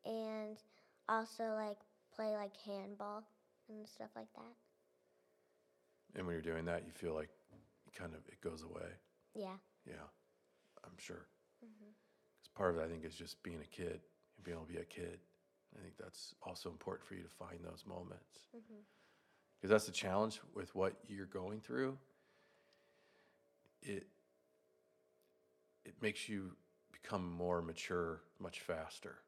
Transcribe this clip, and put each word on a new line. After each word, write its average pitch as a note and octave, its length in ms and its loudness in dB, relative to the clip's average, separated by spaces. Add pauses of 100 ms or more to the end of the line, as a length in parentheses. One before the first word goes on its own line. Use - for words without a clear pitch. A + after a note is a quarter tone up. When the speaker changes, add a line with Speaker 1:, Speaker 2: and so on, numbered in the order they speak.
Speaker 1:
and A3 540 0 (500)
also, A3+ 480 4
like, G#3+ 220 2 (360)
play, G#3+ 220 2
like, G3+ 300 -2
handball G3+ 580 -4 (460)
and G#3+ 180 -10
stuff A3 280 -8
like A3 200 -8
that. A#3 200 -12 (1600)
Speaker 2:
And F#2 80 0
when F2 80 2
you're D#2+ 80 2
doing E2 240 2
that, E2+ 200 2
you E2 60 -10
feel E2 220 0
like D#2 160 0 (560)
you - 120 -20
kind F2 160 -4
of, D#2 140 -8
it - 140 -18
goes D#2+ 220 -2
away? E2 260 -6 (460)
Speaker 1:
Yeah. F#3+ 200 -2 (300)
Speaker 2:
Yeah, - 180 -8 (800)
I'm - 140 -14
sure. - 300 -8 (360)
Speaker 1:
Mm-hmm. G#3+ 220 -18
Speaker 2:
'Cause - 680 -20
part F#2+ 200 8
of E2 60 4
it, - 40 4
I E2 40 0
think, E2 160 -2
is E2 100 -6
just - 280 -10
being E2 180 -4
a - 60 -8
kid - 340 -2 (340)
and - 80 -20
being E2+ 140 -4
able D#2+ 80 -6
to E2 80 -10
be E2+ 60 -2
a E2+ 60 -4
kid. F2 340 -6 (580)
I G#2 40 -12
think F2+ 160 -12
that's - 360 -10 (100)
also F2+ 260 -4
important E2+ 380 -4
for G2 80 -6
you F2+ 80 -6
to E2+ 60 -10
find F2 340 -8
those E2+ 220 -8
moments. F2+ 680 -8
Speaker 1:
Mm-hmm. A3 260 -14 (800)
Speaker 2:
'Cause G2 80 0
that's G#2+ 160 12
the F#2 60 -2
challenge G2+ 500 4 (120)
with F#2+ 220 -4
what F#2+ 200 6 (120)
you're G2 180 -4
going G2 360 -2
through. C3 360 2 (1900)
It, - 240 -4 (1800)
it F#2+ 160 -10
makes G#2 260 2
you F#2+ 280 -2 (360)
become F#2 400 0
more F2 300 6
mature E2 600 2 (180)
much E2 220 -6
faster. D#2+ 680 -2